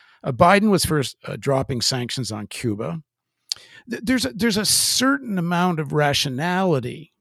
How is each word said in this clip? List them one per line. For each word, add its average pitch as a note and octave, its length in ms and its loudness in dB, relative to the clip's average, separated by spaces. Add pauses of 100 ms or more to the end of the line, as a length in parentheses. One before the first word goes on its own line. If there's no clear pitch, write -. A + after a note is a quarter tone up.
(240)
Uh, C#3+ 80 -2
Biden G3 380 6
was F#3 140 4
first, D3 400 -2
uh, - 140 -8
dropping C3+ 440 -2
sanctions B2 500 -4
on G#2+ 140 -8
Cuba. B2 560 -6 (840)
Th-, - 140 -10
there's A#3+ 240 0
a, B3 60 -6
there's G#3 240 0
a G#3 80 0
certain B3+ 760 0
amount F3 420 0
of D3 120 -6
rationality D3 1300 0